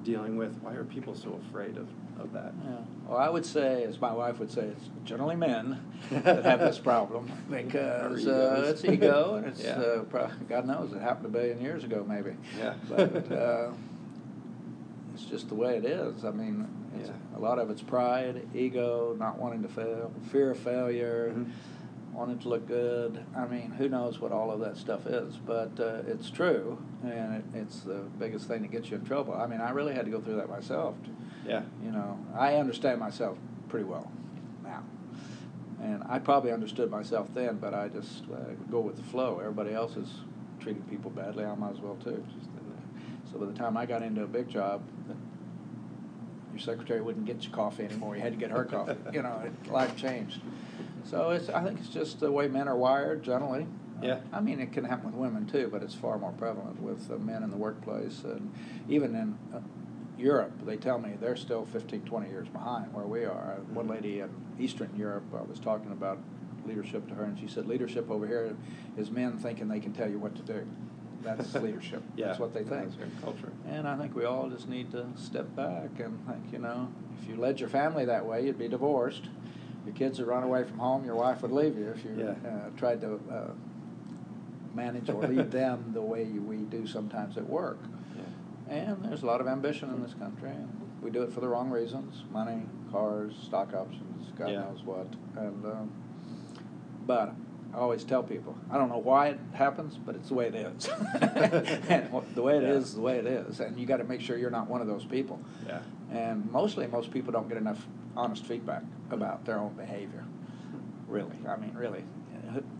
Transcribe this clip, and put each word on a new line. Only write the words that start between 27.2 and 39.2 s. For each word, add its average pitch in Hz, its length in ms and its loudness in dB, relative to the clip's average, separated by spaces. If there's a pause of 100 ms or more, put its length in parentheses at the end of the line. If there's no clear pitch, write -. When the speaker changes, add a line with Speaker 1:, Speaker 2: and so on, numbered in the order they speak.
Speaker 2:
it, 107 80 -2 (100)
it's 110 280 -6
the 98 200 -4 (160)
biggest 110 300 -2
thing 117 160 0
that 104 80 -4
gets 113 180 -4
you 107 80 -2
in 95 80 -4
trouble. 135 280 0
I 104 120 2
mean, 120 160 -2
I 117 100 2
really 143 220 2
had 120 120 0
to 107 60 0
go 110 80 0
through 107 180 0
that 98 120 0
myself. 120 460 0 (520)
Speaker 1:
Yeah. 113 140 2 (220)
Speaker 2:
You 113 80 -2
know, 101 260 -2 (180)
I 139 200 6
understand 131 440 4
myself 110 380 -2 (320)
pretty 107 160 0
well 87 260 -6 (520)
now, - 200 -8 (1000)
and 107 280 -2
I 123 100 2
probably 131 320 6
understood 113 380 2
myself 104 440 0
then, 120 240 2
but 101 180 -2
I 101 140 0
just, - 340 -8 (100)
uh, 123 200 -6 (180)
go 117 80 4
with 107 180 0
the 120 60 -10
flow. 123 360 0